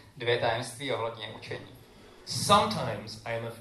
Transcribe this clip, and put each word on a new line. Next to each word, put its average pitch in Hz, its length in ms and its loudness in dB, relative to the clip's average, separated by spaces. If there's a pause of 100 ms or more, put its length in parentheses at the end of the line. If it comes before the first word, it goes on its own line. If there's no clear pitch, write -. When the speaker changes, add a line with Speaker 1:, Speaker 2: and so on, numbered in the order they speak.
(180)
Speaker 1:
dvě 117 200 2
tajemství 123 560 -2
ohledně 113 340 -4 (100)
učení. - 300 -10 (580)
Speaker 2:
Sometimes 160 1000 2
I 117 120 -2
am 113 80 -4
a, 113 40 -6 (120)